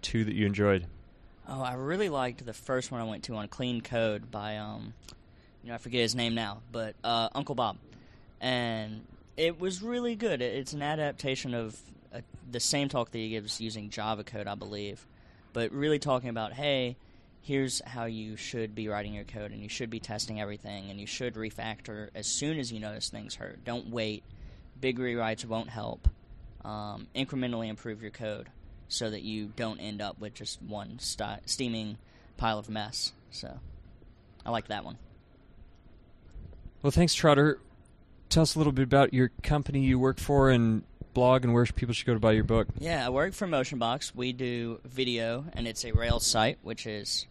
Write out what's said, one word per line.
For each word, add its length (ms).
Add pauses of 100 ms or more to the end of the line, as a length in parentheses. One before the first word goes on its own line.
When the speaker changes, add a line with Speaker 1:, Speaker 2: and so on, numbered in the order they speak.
Speaker 1:
to 200
that 120
you 100
enjoyed? 400 (640)
Speaker 2:
Oh, 140
I 120
really 360
liked 360
the 80
first 380
one 100
I 40
went 180
to 120
on 120
clean 340
code 480
by, 280
um, 360 (680)
you 60
know, 60
I 20
forget 240
his 140
name 200
now, 260 (100)
but, 320
uh, 300
Uncle 220
Bob. 220 (640)
And 680 (320)
it 220
was 220
really 340
good. 260
It, 140
it's 180
an 80
adaptation 720
of, 260 (340)
uh, 80 (280)
the 100
same 300
talk 220
that 60
he 120
gives 320
using 280
Java 340
code, 240
I 80
believe, 500 (480)
but 180
really 280
talking 300
about, 240
hey, 440 (460)
here's 420
how 200
you 300
should 400
be 120
writing 280
your 80
code, 280
and 100
you 80
should 200
be 100
testing 400
everything, 520
and 80
you 80
should 260
refactor 800
as 140
soon 320
as 120
you 80
notice 300
things 260
hurt. 300
Don't 240
wait. 340 (560)
Big 200
rewrites 460
won't 240
help. 380 (560)
Um, 520
incrementally 520
improve 360
your 80
code 380 (380)
so 220
that 140
you 320
don't 240
end 240
up 160
with 160
just 260
one 380
sti-, 460
steaming 520 (400)
pile 220
of 100
mess. 440 (180)
So, 280 (840)
I 60
like 160
that 180
one. 120 (1900)
Speaker 1:
Well, 80
thanks, 240
Trotter. 440 (680)
Tell 140
us 100
a 60
little 140
bit 100
about 300
your 180 (100)
company 400
you 160
work 220
for 320
and 320 (320)
blog 280
and 100
where 120
people 280
should 120
go 80
to 60
buy 140
your 100
book. 240 (100)
Speaker 2:
Yeah, 280
I 40
work 240
for 140
Motionbox. 680
We 180
do 540
video, 680
and 140
it's 160
a 80
Rails 340
site, 360
which 240
is 460